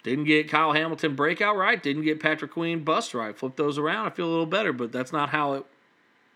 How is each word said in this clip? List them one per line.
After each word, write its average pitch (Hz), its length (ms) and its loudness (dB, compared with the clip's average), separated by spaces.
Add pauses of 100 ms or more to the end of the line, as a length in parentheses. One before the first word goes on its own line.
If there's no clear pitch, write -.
Didn't 135 200 -2
get 151 260 4
Kyle 156 220 4
Hamilton 156 440 0
breakout 175 420 2
right. 208 260 0
Didn't 143 200 -2
get 156 180 0
Patrick 156 300 0
Queen 165 340 -2
bust 175 280 0
right. 110 240 -6
Flip 131 200 -6
those 147 200 0
around. 180 280 0
I 165 60 -4
feel 170 160 -4
a 165 40 0
little 165 140 2
better, 185 260 0
but 123 220 -4
that's 127 180 -4
not 143 200 0
how 143 240 2
it, 139 100 -8 (720)